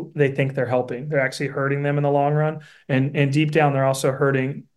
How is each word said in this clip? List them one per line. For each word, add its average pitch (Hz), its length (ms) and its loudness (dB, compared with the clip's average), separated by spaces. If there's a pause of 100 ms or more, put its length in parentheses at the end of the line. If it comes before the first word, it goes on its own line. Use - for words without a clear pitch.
(140)
they 143 160 2
think 135 240 -2
they're 127 120 -2
helping. 127 420 -2
They're 151 120 0
actually 131 260 -4
hurting 139 360 -4
them 143 140 0
in 143 60 0
the 143 80 2
long 143 240 2
run. 156 260 0 (260)
And, 139 300 0
and 143 160 2
deep 151 180 2
down, 151 220 4
they're 135 140 0
also 135 260 0
hurting 135 520 -2 (120)